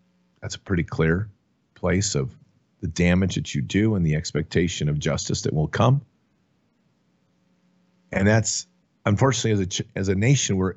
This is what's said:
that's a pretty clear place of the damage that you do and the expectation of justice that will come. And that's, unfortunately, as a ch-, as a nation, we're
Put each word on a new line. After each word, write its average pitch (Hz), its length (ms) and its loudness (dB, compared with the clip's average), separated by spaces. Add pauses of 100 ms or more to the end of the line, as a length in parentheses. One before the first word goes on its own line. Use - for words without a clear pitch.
(400)
that's - 140 -10
a - 60 -16
pretty 85 240 -2
clear 82 440 0 (460)
place 92 400 -2
of 67 200 -4 (460)
the 82 80 -6
damage 87 460 2
that 80 200 -6
you 71 60 -2
do 104 340 0
and 87 120 0
the 76 80 0
expectation 80 760 -2
of 73 100 -2
justice - 440 -4
that - 100 -2
will - 160 -2
come. 127 320 2 (2000)
And 95 160 0
that's, 110 400 2 (380)
unfortunately, 117 480 2
as 101 80 2
a 92 60 -2
ch-, - 300 -6
as 95 120 -2
a 98 60 2
nation, 110 420 2
we're 92 200 0